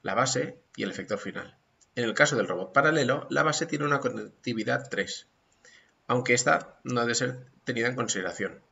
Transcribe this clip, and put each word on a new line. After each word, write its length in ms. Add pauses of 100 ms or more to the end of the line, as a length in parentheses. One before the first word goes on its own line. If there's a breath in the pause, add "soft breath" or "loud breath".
la 100
base 460 (160)
y 80
el 80
efector 260
final. 400 (380)
En 80
el 100
caso 220
del 120
robot 260
paralelo, 580
la 100
base 240
tiene 200
una 160
conectividad 840
tres, 380 (800 soft breath)
aunque 300
esta 480
no 180
ha 60
de 80
ser 320 (160)
tenida 240
en 80
consideración. 680 (100)